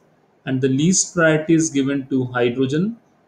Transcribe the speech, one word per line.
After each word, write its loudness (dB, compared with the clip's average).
And -2
the 0
least 0
priority 2
is 2
given -2
to -2
hydrogen, -2